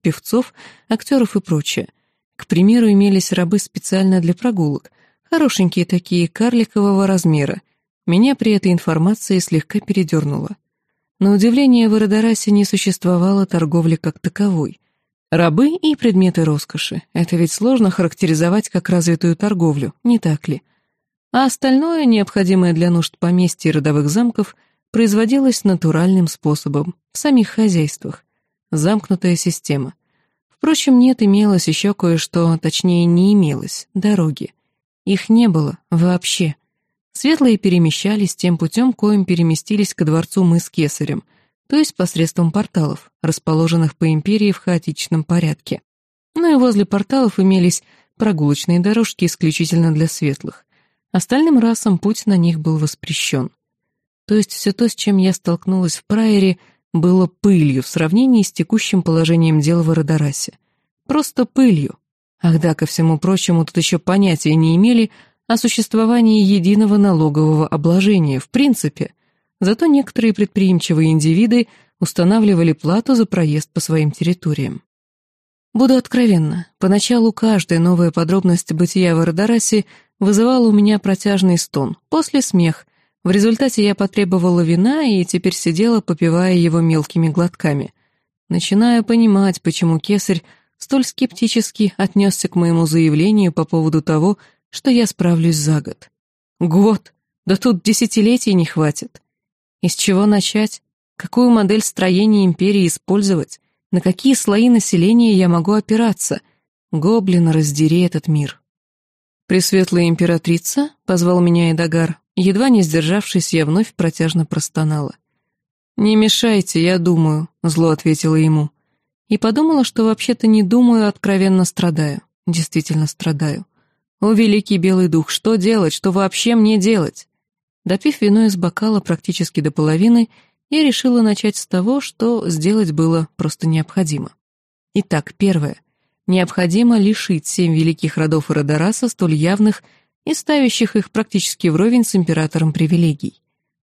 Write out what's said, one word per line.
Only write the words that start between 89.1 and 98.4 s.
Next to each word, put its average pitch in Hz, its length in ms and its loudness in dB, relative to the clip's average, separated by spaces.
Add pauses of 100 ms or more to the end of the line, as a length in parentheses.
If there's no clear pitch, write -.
почему 165 360 -2
кесарь 190 460 -2 (400)
столь 269 220 -2
скептически - 920 -2
отнесся 196 520 0
к - 60 -8
моему 170 300 2
заявлению 165 640 2
по 160 140 -2
поводу 160 360 -2
того, 165 360 0 (320)
что - 220 -2
я 240 160 2
справлюсь 170 480 0
за 151 260 -2
год. - 280 -16 (500)
Год! 196 540 0 (320)
Да 185 100 0
тут 196 280 -2
десятилетий 226 720 0